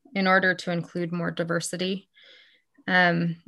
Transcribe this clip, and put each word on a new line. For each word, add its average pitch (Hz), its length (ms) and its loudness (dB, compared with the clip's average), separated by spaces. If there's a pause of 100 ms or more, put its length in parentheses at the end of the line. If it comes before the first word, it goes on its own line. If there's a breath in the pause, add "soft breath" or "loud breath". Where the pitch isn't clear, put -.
(140)
in 190 140 0
order 185 260 4
to 180 180 -6
include 170 400 -4
more 170 200 -4
diversity. 175 800 -6 (800 soft breath)
Um, 170 500 2 (100)